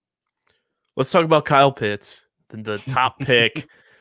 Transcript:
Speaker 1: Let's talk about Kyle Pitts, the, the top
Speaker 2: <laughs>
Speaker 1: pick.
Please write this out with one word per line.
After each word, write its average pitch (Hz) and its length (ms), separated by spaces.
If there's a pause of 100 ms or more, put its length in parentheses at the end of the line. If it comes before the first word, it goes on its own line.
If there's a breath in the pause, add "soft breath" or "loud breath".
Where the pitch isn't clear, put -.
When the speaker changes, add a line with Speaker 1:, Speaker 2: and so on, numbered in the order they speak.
(960)
Speaker 1:
Let's - 160
talk 170 140
about 156 200
Kyle 139 260
Pitts, - 540 (240)
the, 107 80
the 107 220
top 131 400
Speaker 2:
<laughs> - 20
Speaker 1:
pick. 123 460 (340 soft breath)